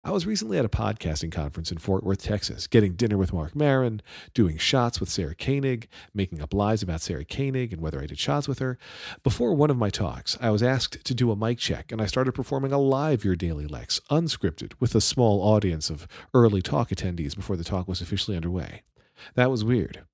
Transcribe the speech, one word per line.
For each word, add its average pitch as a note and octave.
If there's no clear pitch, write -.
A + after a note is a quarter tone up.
I -
was F3+
recently G#3+
at C3
a G#2
podcasting E2
conference D#2+
in E2+
Fort F#2+
Worth, G2
Texas, -
getting G#2
dinner G#2
with F2+
Marc D#2+
Maron, C3
doing E2+
shots A#2+
with F#2
Sarah E2
Koenig, C3+
making F#2
up D2+
lies G#2
about E2+
Sarah D2
Koenig C3
and E2
whether C#2
I D2+
did -
shots C#3+
with C3
her. B2+
Before G#3+
one D3+
of C3
my G#2+
talks, -
I A#2+
was G#2+
asked B2+
to C3
do A#2+
a G#2
mic A2+
check, -
and A2
I G#2
started C3
performing C3+
a C#3+
live C3+
Your F#2
Daily D#2+
Lex, -
unscripted, D3
with A#2
a A2
small G#2
audience G2+
of D2+
early G#2+
talk -
attendees F2
before G2
the E2+
talk F2+
was F2+
officially F#2+
underway. E2+
That B2+
was A2
weird. A2+